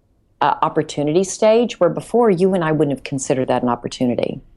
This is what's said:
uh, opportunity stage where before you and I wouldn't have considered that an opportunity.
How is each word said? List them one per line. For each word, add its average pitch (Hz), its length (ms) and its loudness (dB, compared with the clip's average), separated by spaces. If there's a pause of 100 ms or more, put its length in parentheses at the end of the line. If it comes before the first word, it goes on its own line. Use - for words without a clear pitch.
(400)
uh, 143 220 2
opportunity 156 600 0
stage 220 560 0
where 175 80 4
before 220 420 0
you 190 240 2
and 180 100 0
I 156 80 0
wouldn't 147 240 0
have - 80 -14
considered 131 440 -2
that 123 140 0
an 123 60 0
opportunity. 123 720 -2 (160)